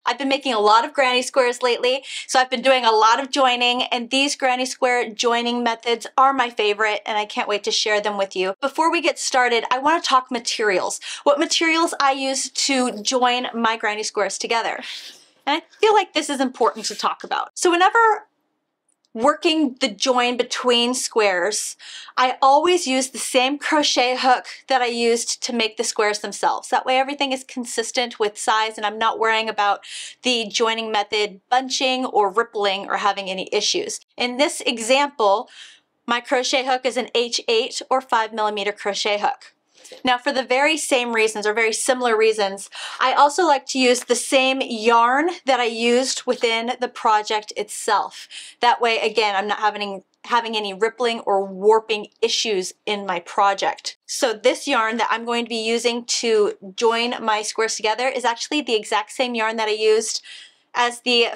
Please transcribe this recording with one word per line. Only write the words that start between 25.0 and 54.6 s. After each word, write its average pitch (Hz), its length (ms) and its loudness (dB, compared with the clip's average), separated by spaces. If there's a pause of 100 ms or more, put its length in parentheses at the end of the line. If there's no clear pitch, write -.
to - 100 -6
make 220 240 -2
the 233 60 -4
squares 208 380 -2
themselves. 190 480 -4
That - 180 0
way 254 120 2
everything 269 340 -2
is 262 100 -4
consistent 240 800 -6
with 208 180 -2
size 220 380 0
and 214 100 -4
I'm 214 120 -6
not 226 200 0
worrying 220 300 0
about 208 320 0 (420)
the 240 240 0
joining 226 460 -2
method 208 480 -2 (100)
bunching 254 560 0
or 196 240 2
rippling 202 580 -2
or 190 100 -2
having 196 300 -2
any 185 220 -6
issues. 175 480 -2 (180)
In 247 200 -4
this 294 240 0
example, 240 880 0 (580)
my 240 140 -2
crochet 254 440 0
hook 254 200 -2
is 233 120 -4
an 247 160 -4
H 240 360 -2
eight 240 420 -2
or 262 100 2
five 226 320 -2
millimeter 208 380 -2
crochet 202 480 -2
hook. - 360 -4 (500)
Now 247 140 2
for 277 140 -2
the 247 100 -2
very 277 340 2
same 247 360 0
reasons 220 340 0
or 214 60 4
very 226 200 0
similar 247 440 0
reasons, 208 540 0 (280)
I 247 160 2
also 294 320 4
like 269 200 2
to - 120 -4
use 247 260 4
the 233 120 0
same 262 440 2
yarn 240 720 2 (160)
that 254 140 2
I 247 40 0
used 240 600 0
within 233 540 0
the 247 80 -2
project 214 680 0
itself. - 720 -4 (320)
That 240 200 4
way, 226 180 2
again, 214 360 0
I'm 196 140 -2
not - 100 -2
having, 208 440 -4 (220)
having 226 320 0
any 202 180 -4
rippling 226 460 -2
or 196 240 0
warping 208 640 2 (140)
issues 214 500 -2 (140)
in 202 200 -4
my 180 140 -4
project. 196 760 0 (100)
So - 260 -2
this 254 360 0